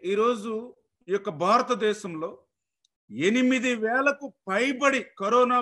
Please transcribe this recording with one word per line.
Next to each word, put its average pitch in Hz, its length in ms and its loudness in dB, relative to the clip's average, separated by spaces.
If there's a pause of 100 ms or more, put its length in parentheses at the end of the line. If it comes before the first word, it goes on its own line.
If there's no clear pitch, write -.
ఈరోజు 220 480 -2 (540)
ఈ 180 60 -2
యొక్క 202 160 -4 (100)
భారతదేశంలో 202 880 0 (800)
ఎనిమిది 247 640 2
వేలకు 269 500 -2 (200)
పైబడి 254 540 0 (180)
కరోనా 247 440 2